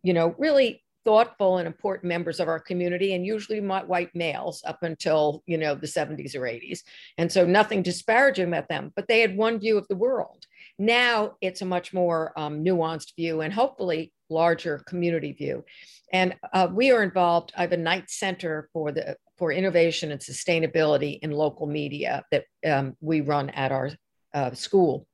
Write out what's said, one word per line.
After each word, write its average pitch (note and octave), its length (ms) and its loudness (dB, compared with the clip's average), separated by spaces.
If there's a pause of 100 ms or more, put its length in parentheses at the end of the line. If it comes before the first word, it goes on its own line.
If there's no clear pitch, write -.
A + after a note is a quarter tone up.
you F3+ 100 4
know, E3 240 2
really C#4 460 2 (220)
thoughtful G#3+ 520 4
and E3+ 100 -2
important F#3 400 -6
members E3+ 320 -4
of E3 80 0
our D#3+ 120 -2
community, F3+ 540 -2
and F3+ 120 -4
usually G#3+ 340 -4
mi-, G3 200 -2
white F3+ 360 -4
males D#3+ 500 -6
up D#3+ 180 -6
until, D#3 640 0
you E3 120 -2
know, D3+ 180 -2
the D3 120 -10
seventies D3 480 -6
or B2+ 100 -6
eighties. A#2+ 380 -8 (340)
And E3+ 140 0
so F3+ 140 6
nothing G3 380 4
disparaging A3 640 2
about D#3+ 220 -4
them, D3 260 -6
but G#3 120 -6
they A3+ 120 6
had G#3 160 2
one A3 240 0
view G#3+ 180 2
of G3+ 120 -2
the F#3+ 80 -2
world. A#3 480 -2 (340)
Now A3+ 640 2
it's F#3 200 -6
a F#3+ 40 -6
much F3+ 280 -4
more, E3+ 440 0
um, D3+ 260 -6
nuanced E3 520 0
view E3 260 -2
and D#3+ 120 -4
hopefully F#3+ 600 -2 (160)
larger E3 580 2
community E3 460 -2
view. C#3 320 -8 (480)
And, F#3 220 2 (180)
uh, F#3 180 4
we B3+ 200 4
are A3+ 120 6
involved. F3 540 2
I F3+ 40 -2
have F3 120 0
a F3 40 0
Knight F3 320 -2
Center E3+ 640 -6
for D3+ 200 -4
the, C#3+ 260 -6 (200)
for E3 140 -2
Innovation E3 600 2
and C#3+ 100 -10
Sustainability D3+ 1000 0
in D#3 100 -6
Local D3 360 -2
Media C#3+ 640 -4
that, C#3 140 0 (200)
um, C#3 360 0
we D#3 180 0
run C#3+ 300 -2
at C3+ 240 -2
our, C3+ 180 -2 (420)
uh, C3+ 200 -2
school. D#3+ 600 2